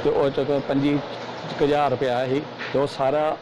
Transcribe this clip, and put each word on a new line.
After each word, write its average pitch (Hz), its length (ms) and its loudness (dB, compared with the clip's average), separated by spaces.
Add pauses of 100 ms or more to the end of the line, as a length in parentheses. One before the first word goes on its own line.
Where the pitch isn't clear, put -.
ਤੇ 147 60 4
ਉਹ 151 200 2
'ਚੋਂ 139 160 0
ਤਾਂ 143 140 2
ਪੰਜੀ 143 400 2 (600)
ਕੁ 156 60 4
ਹਜ਼ਾਰ 143 260 2
ਰੁਪਇਆ 127 360 0
ਸੀ 135 140 0 (320)
ਤੇ 131 60 2
ਉਹ 143 80 2
ਸਾਰਾ 147 540 0